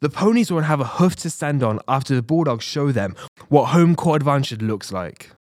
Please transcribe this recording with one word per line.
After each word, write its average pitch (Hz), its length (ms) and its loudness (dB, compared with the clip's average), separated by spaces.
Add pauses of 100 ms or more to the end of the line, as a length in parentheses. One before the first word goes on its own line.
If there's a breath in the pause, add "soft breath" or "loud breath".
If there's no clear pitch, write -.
The - 80 0
Ponies 214 420 2
won't 160 140 0
have 151 160 0
a 131 40 -2
hoof 175 320 2
to - 120 -8
stand 147 340 -2
on 110 240 0
after 135 280 0
the 123 80 2
Bulldogs 139 420 0
show 143 260 -2
them 101 240 -2 (360 loud breath)
what 139 160 4
home 170 280 4
court 156 280 0
advantage 135 400 -2
looks 110 280 -6
like. 92 420 -10 (160)